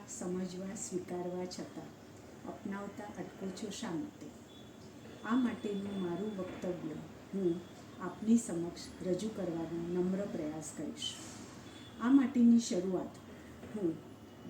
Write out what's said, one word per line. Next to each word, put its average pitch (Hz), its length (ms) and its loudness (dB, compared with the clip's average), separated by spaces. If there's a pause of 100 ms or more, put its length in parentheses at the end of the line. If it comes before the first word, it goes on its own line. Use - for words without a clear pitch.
(200)
સમજવા, 185 560 -2
સ્વીકારવા 180 680 -2
છતાં 160 400 -8 (600)
અપનાવતા 202 560 -6
અટકો 190 440 -6
છો 202 220 -6
શા - 180 -6
માટે? - 380 -4 (1000)
આ 220 100 4
માટેનું 202 680 0
મારું 190 360 -2
વક્તવ્ય 170 560 -4 (400)
હું 180 280 4 (400)
આપની 208 360 4
સમક્ષ 170 680 -2
રજૂ 185 280 2
કરવાનો 170 680 0
નમ્ર 190 160 2
પ્રયાસ 180 600 -2
કરીશ. - 360 -4 (880)
આ 233 80 6
માટેની 240 500 12
શરૂઆત 185 500 2 (640)
હું, 185 180 2 (560)